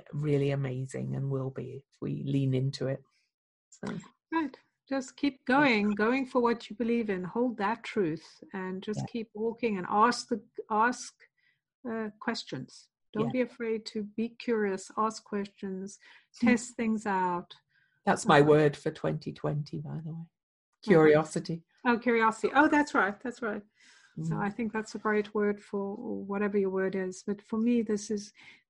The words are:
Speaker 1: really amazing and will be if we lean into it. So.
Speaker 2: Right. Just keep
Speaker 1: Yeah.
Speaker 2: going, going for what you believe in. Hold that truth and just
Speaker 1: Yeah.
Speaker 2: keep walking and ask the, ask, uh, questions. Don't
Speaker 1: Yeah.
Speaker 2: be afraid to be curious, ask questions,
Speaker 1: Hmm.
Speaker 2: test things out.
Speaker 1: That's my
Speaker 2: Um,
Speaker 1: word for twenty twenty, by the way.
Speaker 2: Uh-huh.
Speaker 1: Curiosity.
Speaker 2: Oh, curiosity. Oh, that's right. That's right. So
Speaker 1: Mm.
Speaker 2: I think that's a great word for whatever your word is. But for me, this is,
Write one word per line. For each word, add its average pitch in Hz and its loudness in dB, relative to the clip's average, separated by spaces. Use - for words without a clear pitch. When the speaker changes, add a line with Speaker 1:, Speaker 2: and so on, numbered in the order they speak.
Speaker 1:
really 143 0
amazing 131 -4
and 139 -4
will 131 -4
be 127 -10
if - -18
we 143 -6
lean 139 0
into 131 -2
it. 135 -6
So. - -10
Speaker 2:
Right. 320 -2
Just 269 -6
keep 285 -4
Speaker 1:
Yeah. 254 2
Speaker 2:
going, 214 4
going 240 0
for 254 0
what 233 0
you 208 -12
believe 233 0
in. 185 -2
Hold 233 -2
that 214 -2
truth 165 -2
and 185 -8
just 214 -6
Speaker 1:
Yeah. 233 -4
Speaker 2:
keep 226 -8
walking 220 -4
and 180 -6
ask 226 4
the, 220 -2
ask, 226 0
uh, 220 -6
questions. - -8
Don't 220 0
Speaker 1:
Yeah. 233 -2
Speaker 2:
be 254 0
afraid 226 -4
to 214 -8
be 220 -6
curious, 214 -2
ask 214 -2
questions, 196 -8
Speaker 1:
Hmm. 240 4
Speaker 2:
test 247 2
things 220 -2
out. 180 -2
Speaker 1:
That's - 2
my 156 8
Speaker 2:
Um, 143 8
Speaker 1:
word 151 6
for - -4
twenty 156 -4
twenty, 151 -6
by 147 -10
the 156 -10
way. 165 -12
Speaker 2:
Uh-huh. - -16
Speaker 1:
Curiosity. 156 6
Speaker 2:
Oh, 240 4
curiosity. 226 2
Oh, 294 6
that's 294 2
right. 208 2
That's - -10
right. 214 -6
So 165 -2
Speaker 1:
Mm. - -4
Speaker 2:
I 202 -2
think 220 -6
that's 214 -6
a 220 -8
great 208 0
word 208 0
for 196 -6
whatever 202 -2
your 196 2
word 190 -2
is. 185 -6
But 202 -6
for - -6
me, 233 2
this 214 -4
is, 208 -6